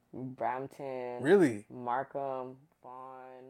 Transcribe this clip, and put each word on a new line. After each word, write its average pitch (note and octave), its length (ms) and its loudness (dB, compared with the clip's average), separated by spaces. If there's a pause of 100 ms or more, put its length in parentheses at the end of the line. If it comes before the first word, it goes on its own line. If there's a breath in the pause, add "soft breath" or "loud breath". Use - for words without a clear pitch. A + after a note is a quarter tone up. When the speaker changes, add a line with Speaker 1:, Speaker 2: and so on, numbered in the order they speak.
(140)
Speaker 1:
Brampton, B2+ 1080 -4
Speaker 2:
Really? C#3 480 6
Speaker 1:
Markham, C3 840 -4 (260)
Vaughan. B2+ 680 -16